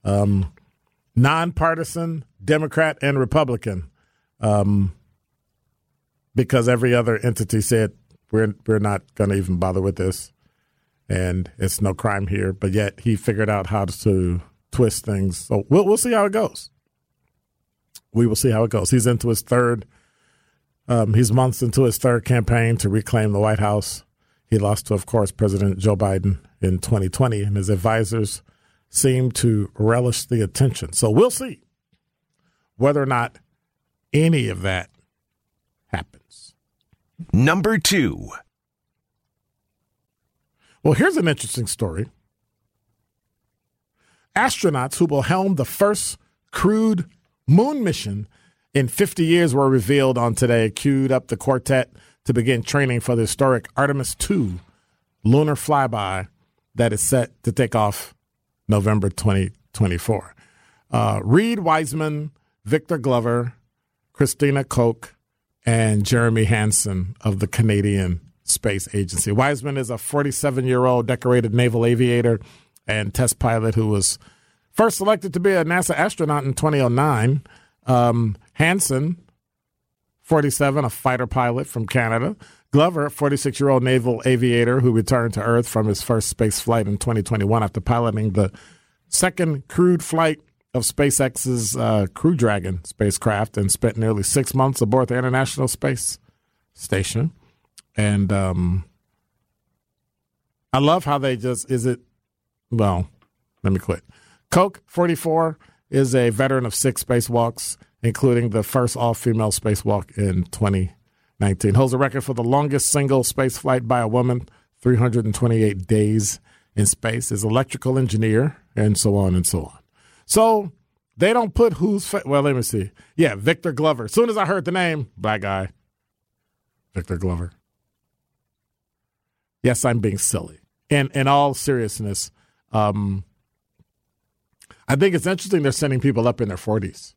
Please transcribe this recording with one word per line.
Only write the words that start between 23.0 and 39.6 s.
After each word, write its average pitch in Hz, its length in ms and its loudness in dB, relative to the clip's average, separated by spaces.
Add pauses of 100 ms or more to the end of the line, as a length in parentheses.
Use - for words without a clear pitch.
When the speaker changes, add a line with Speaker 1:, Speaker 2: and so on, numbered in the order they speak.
Speaker 1:
the 101 60 0
White 107 200 2
House. 104 440 -2 (420)
He 110 120 0
lost 101 300 0
to, 107 80 0
of 92 100 -4
course, 104 260 0
President 98 460 0
Joe 101 200 2
Biden 95 420 0 (220)
in 92 180 0
twenty 98 300 0
twenty, 113 340 -2
and 101 140 -2
his 98 120 -2
advisors 110 720 0 (480)
seem 127 420 0
to 107 440 0
relish 117 500 0
the 117 160 -2
attention. 104 520 -2
So 110 180 0
we'll 196 180 6
see 247 320 -8 (1160)
whether 143 240 2
or 135 40 0
not 120 320 -2 (720)
any 147 380 2
of 92 140 -8
that 92 260 -2 (1000)
happens. - 680 -14 (760)
Speaker 2:
Number 170 460 2
two. 127 540 -2 (2500)